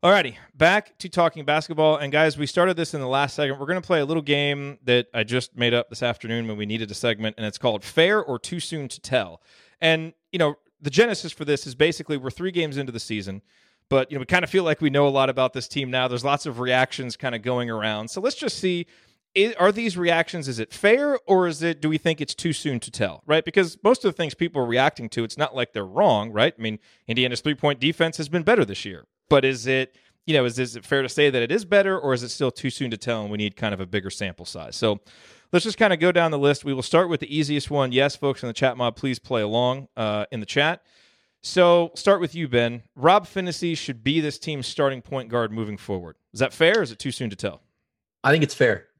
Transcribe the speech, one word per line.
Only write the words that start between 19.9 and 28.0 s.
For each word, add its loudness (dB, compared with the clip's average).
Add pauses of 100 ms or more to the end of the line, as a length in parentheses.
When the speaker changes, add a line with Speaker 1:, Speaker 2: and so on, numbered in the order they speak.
Speaker 1:
reactions, 0
is -6
it -6
fair, 2
or 4
is -6
it, -2
do 0
we 0
think 0
it's -6
too -2
soon -2
to -14
tell, -4
right? 2
Because 0
most 4
of 4
the -12
things -4
people -2
are 0
reacting 0
to, -4
it's -10
not -2
like -2
they're -4
wrong, 2
right? 2
I -12
mean, -6 (300)
Indiana's 0
three-point 0
defense 0